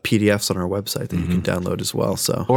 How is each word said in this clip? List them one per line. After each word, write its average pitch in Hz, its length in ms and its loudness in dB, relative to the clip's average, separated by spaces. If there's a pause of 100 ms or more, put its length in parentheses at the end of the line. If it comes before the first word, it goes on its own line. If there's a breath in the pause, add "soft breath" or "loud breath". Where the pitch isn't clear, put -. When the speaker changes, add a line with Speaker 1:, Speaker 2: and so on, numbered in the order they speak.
Speaker 1:
P - 160 2
D 104 140 4
Fs 101 180 0
on 95 80 0
our 87 100 -2
website 98 420 -4
that 90 80 -2
you 85 100 -2
can 90 140 2
Speaker 2:
Mm-hmm. 90 260 0
Speaker 1:
download - 140 -2
as - 120 -4
well. 110 220 0
So - 180 0
Speaker 2:
Or - 60 -2
if 104 80 -6
you 123 100 4